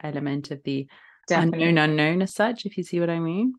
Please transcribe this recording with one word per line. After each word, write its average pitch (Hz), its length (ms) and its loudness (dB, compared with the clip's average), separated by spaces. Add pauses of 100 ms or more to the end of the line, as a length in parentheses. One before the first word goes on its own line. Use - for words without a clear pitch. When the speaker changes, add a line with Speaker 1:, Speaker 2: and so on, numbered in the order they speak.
Speaker 1:
element 143 480 -6
of 139 140 -12
the 139 240 -4 (400)
Speaker 2:
Definitely. 165 400 2
Speaker 1:
unknown 156 220 4
unknown 156 320 2
as 190 120 -4
such, 233 320 0
if 202 100 -12
you 185 60 -2
see 175 160 -4
what 170 100 0
I 165 120 -2
mean. 196 380 -2